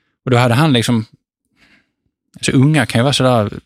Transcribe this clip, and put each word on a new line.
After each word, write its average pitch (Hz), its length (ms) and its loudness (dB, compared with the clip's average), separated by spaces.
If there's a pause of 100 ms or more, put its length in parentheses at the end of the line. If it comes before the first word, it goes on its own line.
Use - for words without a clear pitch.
(240)
Och 131 60 -8
då 123 60 2
hade 120 180 2
han 151 180 2
liksom, 113 320 0 (1400)
så - 120 -4
unga 135 340 2
kan - 120 -4
ju 120 40 2
vara 139 100 0
sådär 123 380 0 (160)